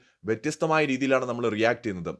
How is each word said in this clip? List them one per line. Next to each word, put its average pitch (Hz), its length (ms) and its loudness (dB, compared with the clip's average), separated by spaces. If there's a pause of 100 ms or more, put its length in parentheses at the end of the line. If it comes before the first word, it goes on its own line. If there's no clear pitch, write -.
(260)
വ്യത്യസ്തമായ 151 600 0
രീതിയിലാണ് 131 400 2
നമ്മൾ 120 240 -2
റിയാക്ട് 110 340 0
ചെയ്യുന്നത്. 90 360 -6